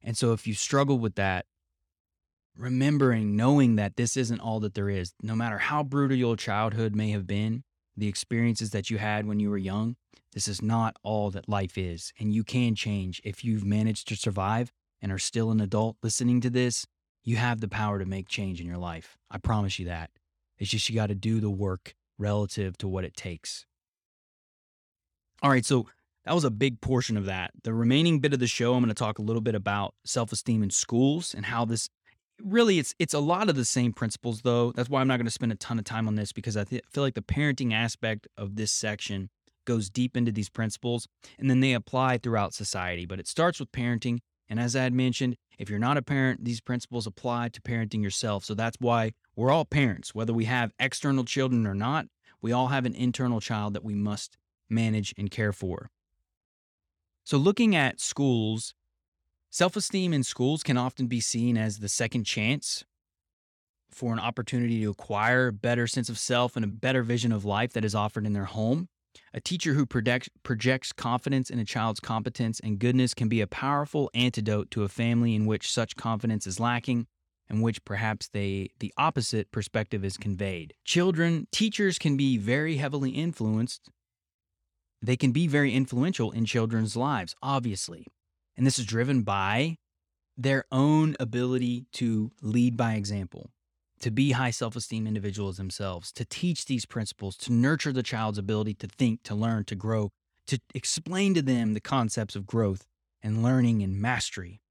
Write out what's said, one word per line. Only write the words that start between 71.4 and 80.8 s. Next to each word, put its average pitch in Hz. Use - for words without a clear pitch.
in 123
a 110
child's 113
competence 113
and 107
goodness 123
can 117
be 110
a 101
powerful 143
antidote 110
to 107
a 98
family 117
in 107
which 107
such -
confidence 110
is 92
lacking 120
and 110
which 113
perhaps 107
they, 98
the 104
opposite 123
perspective 107
is 95
conveyed. 92